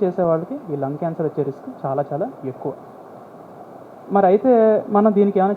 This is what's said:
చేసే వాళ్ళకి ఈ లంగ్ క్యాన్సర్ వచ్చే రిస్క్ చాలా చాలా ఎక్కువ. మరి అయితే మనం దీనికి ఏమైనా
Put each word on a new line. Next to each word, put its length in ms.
చేసే 180
వాళ్ళకి 500
ఈ 40
లంగ్ 220
క్యాన్సర్ 280
వచ్చే 180
రిస్క్ 420
చాలా 260
చాలా 180
ఎక్కువ. 280
మరి 140
అయితే 640
మనం 260
దీనికి 240
ఏమైనా 180